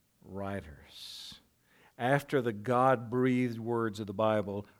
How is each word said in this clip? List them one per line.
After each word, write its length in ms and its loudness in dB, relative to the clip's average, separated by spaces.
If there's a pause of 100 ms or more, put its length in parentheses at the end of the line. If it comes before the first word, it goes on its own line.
(260)
writers. 1080 -12 (640)
After 440 2
the 100 0
God-breathed 1080 2
words 440 -2
of 60 -8
the 40 -8
Bible, 540 0 (140)